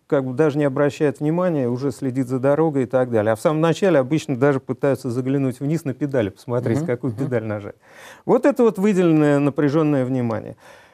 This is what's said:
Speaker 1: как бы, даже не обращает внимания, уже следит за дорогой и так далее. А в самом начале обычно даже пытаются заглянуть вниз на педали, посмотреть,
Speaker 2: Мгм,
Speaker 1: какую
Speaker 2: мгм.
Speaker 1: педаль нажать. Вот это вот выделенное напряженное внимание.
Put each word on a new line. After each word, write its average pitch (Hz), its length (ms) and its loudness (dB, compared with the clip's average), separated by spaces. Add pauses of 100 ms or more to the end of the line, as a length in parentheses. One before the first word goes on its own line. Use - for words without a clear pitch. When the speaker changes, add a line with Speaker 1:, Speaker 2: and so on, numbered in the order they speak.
Speaker 1:
как 139 180 0
бы, 127 100 -6
даже 151 240 0
не 147 60 2
обращает 143 560 0
внимания, 156 480 0
уже 127 220 -2
следит 127 380 -4
за 131 100 -2
дорогой 143 460 0
и - 20 -6
так 127 240 0
далее. 110 220 2
А 110 40 0
в - 40 -8
самом 156 220 0
начале 165 360 2
обычно 135 380 -2
даже 135 240 2
пытаются 131 500 -4
заглянуть 131 500 -2
вниз 151 240 -4
на 131 100 -4
педали, 131 340 -2
посмотреть, 120 520 -4
Speaker 2:
Мгм, 165 60 -6
Speaker 1:
какую 123 280 -4
Speaker 2:
мгм. 120 100 -6
Speaker 1:
педаль 120 200 -2
нажать. 104 300 -8 (520)
Вот 233 200 2
это 254 160 2
вот 220 160 2
выделенное 165 600 4
напряженное 143 640 2
внимание. 120 520 -4 (380)